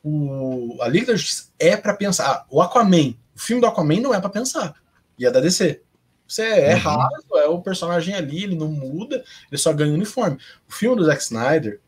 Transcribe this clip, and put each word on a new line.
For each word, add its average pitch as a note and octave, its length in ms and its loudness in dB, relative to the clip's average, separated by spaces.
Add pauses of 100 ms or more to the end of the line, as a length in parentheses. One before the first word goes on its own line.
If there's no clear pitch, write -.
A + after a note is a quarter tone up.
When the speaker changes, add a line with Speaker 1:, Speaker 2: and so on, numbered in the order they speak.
Speaker 1:
O, C3+ 760 -4
a A#2+ 60 -2
Liga G3+ 200 0
da A#3 80 0
Justiça - 300 -6 (120)
é F3+ 200 4
pra G#3 160 -4
pensar. G3+ 360 -2
Ah, - 200 -2
o C#3+ 120 2
Aquaman, F3+ 520 4 (220)
o - 40 -20
filme A#3+ 220 0
do A#3 60 6
Aquaman E3 340 2
não C4 120 0
é G3 60 0
pra F#3+ 100 -6
pensar. A3+ 460 -6 (420)
E B2 80 -4
é A#2+ 60 4
da B2+ 80 4
D D3+ 100 2
C. F3 320 0 (460)
Você - 140 -8
é, G#3 300 4
é - 20 6
Speaker 2:
Uhum. G#3 80 4
Speaker 1:
raso, - 440 -2 (100)
é D3+ 100 6
o E3+ 160 0
personagem F3 540 -4
ali, D#3+ 280 -6
ele F#3+ 120 -4
não D#3 120 -4
muda, D#3 560 -8 (280)
ele C#3+ 100 -6
só E3 100 2
ganha D3 220 0
uniforme. G3 440 -2 (300)
O - 60 -18
filme A#3+ 240 0
do F3 80 2
Zack D3+ 160 2
Snyder A#2 680 -2